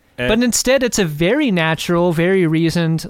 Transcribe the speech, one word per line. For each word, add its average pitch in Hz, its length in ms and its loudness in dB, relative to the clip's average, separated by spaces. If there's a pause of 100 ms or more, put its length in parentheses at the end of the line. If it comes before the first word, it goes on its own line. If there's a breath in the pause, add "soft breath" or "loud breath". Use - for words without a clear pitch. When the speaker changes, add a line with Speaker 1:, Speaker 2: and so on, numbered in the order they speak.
(160)
Speaker 1:
And 123 120 -4
Speaker 2:
But 226 160 0
instead, 254 400 0
it's 226 160 -2
a 202 40 2
very 180 460 0
natural, 170 600 0
very 175 340 2
reasoned, 160 640 0